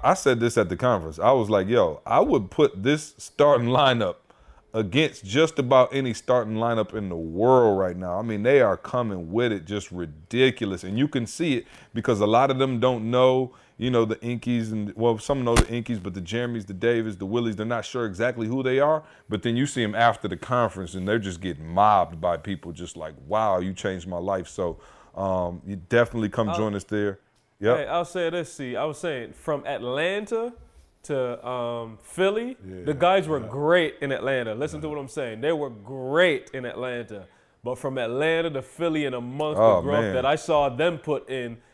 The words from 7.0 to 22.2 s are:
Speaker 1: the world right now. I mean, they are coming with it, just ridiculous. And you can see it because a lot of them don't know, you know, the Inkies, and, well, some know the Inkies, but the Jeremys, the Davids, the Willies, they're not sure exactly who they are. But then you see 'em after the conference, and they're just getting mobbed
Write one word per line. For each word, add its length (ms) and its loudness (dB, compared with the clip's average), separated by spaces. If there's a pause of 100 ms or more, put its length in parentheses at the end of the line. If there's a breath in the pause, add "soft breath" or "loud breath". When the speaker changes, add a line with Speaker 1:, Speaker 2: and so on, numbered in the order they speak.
Speaker 1:
the 60 -6
world 640 6
right 200 0
now. 200 -4
I 40 -4
mean, 220 -4
they 180 6
are 160 4
coming 520 -4
with 220 0
it, 140 -4
just 260 -6
ridiculous. 960 -2
And 120 -6
you 120 2
can 180 -4
see 300 -2
it 80 -8 (280 loud breath)
because 280 0
a 40 2
lot 240 4
of 80 0
them 220 0
don't 320 0
know, 400 4 (260 soft breath)
you 140 -2
know, 140 4
the 120 -2
Inkies, 540 -2
and, 240 -6
well, 220 2
some 260 -2
know 120 2
the 100 6
Inkies, 360 -6
but 120 -8
the 80 -8
Jeremys, 460 -6
the 60 -12
Davids, 440 0
the 80 -8
Willies, 320 -2
they're 80 -4
not 180 -4
sure 220 -6
exactly 420 -2
who 160 -4
they 160 2
are. 240 2 (240 loud breath)
But 160 -4
then 140 0
you 80 2
see 180 -2
'em 100 -2
after 360 2
the 80 -6
conference, 580 -2
and 100 -6
they're 140 0
just 220 -8
getting 260 -8
mobbed 540 2